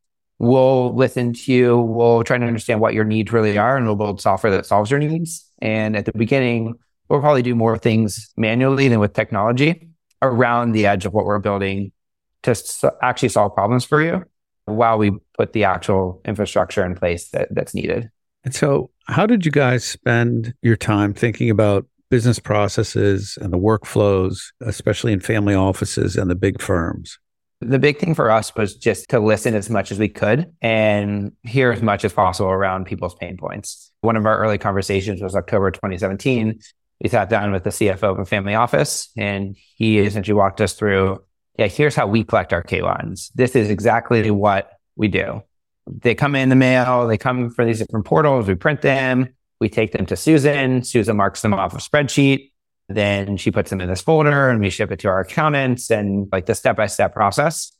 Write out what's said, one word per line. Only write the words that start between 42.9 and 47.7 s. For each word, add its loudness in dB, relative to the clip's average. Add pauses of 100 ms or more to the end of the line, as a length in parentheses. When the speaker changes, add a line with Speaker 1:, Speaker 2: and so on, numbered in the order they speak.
Speaker 1:
This 2
is 4
exactly 0
what 0 (260)
we 2
do. -4 (460)
They 0
come 0
in 2
the 6
mail, 4
they 2
come -2
from 0
these 0